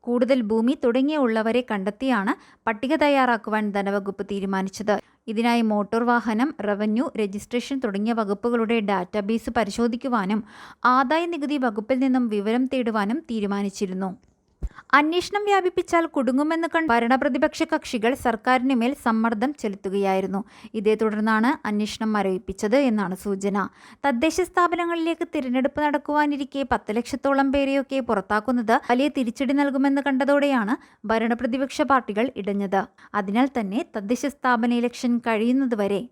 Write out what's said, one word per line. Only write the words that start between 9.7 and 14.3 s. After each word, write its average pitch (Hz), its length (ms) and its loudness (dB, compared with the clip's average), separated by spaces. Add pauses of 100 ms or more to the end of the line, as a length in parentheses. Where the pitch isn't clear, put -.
ആദായ 294 260 2 (120)
നികുതി 285 320 -2
വകുപ്പിൽ 220 380 -2
നിന്നും 254 300 2
വിവരം 220 300 0 (100)
തേടുവാനും 226 460 0 (100)
തീരുമാനിച്ചിരുന്നു. 196 800 -4 (840)